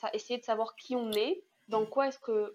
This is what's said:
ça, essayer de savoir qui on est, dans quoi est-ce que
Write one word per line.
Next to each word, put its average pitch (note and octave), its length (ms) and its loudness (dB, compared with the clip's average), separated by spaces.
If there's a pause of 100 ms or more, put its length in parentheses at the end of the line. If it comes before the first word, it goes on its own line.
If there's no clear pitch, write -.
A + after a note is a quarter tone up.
ça, A3 120 -4
essayer A#3+ 260 -4
de A#3+ 60 -10
savoir A3 320 0
qui - 200 -4
on A#3 160 -2
est, A3+ 300 2 (260)
dans A3 180 2
quoi C4+ 220 2
est-ce C4+ 100 -6
que G#3+ 360 0